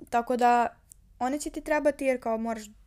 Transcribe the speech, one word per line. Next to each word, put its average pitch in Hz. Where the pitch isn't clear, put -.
tako 240
da 240
one 262
će 311
ti 311
trebati 294
jer 254
kao 226
moraš 220